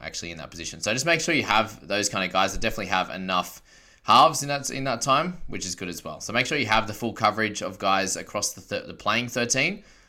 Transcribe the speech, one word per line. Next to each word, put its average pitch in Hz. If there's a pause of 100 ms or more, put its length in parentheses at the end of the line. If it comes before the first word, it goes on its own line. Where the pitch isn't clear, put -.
actually 85
in 82
that 76
position. 82
So 101
just 131
make 165
sure 170
you 131
have 104
those 101
kind 98
of 90
guys 95
that 95
definitely 110
have 92
enough 92 (420)
halves 139
in 143
that, 139
in 135
that 120
time, 156
which 92
is 90
good 90
as 85
well. 78
So -
make 123
sure 156
you 127
have 110
the 107
full 113
coverage 107
of 92
guys 95
across 98
the 92
thir-, -
the 92
playing 117
thirteen, 131 (260)